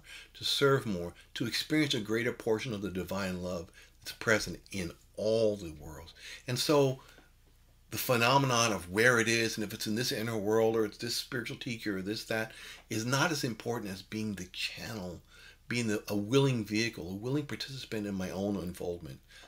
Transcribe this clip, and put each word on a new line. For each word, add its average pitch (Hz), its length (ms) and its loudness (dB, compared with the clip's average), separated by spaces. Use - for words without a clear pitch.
to - 100 -14
serve 135 420 2
more, 87 280 -4
to 131 100 -2
experience 147 480 0
a 127 60 0
greater 113 340 0
portion 113 400 4
of 101 80 -4
the 98 80 -2
divine 92 540 -2
love 90 260 -4
that's - 140 -14
present 101 460 2
in 90 200 -6
all 107 400 4
the 85 240 -10
worlds. 76 340 -14
And 123 100 -2
so 139 420 4
the 107 60 -6
phenomenon 120 720 4
of 87 180 -4
where 113 300 6
it 110 80 4
is, 113 300 2
and 107 80 -2
if 98 80 -8
it's 110 140 -6
in 107 80 0
this 123 160 0
inner 113 260 -2
world 110 380 4
or 113 100 4
it's 101 120 -8
this 120 180 -6
spiritual 127 420 -6
teacher 110 400 -4
or 95 40 -4
this, 104 240 -4
that, 110 260 -4
is 113 160 -2
not 135 260 2
as 143 120 -4
important 113 480 -4
as 95 100 -10
being 107 340 -6
the 90 100 -8
channel, 90 760 -8
being 120 200 0
the, 104 200 0
a 104 80 -2
willing 120 480 2
vehicle, 104 460 -2
a 95 60 -6
willing 131 300 -4
participant 113 600 -8
in 98 80 -4
my 92 140 -4
own 98 260 -2
unfoldment, 87 640 -6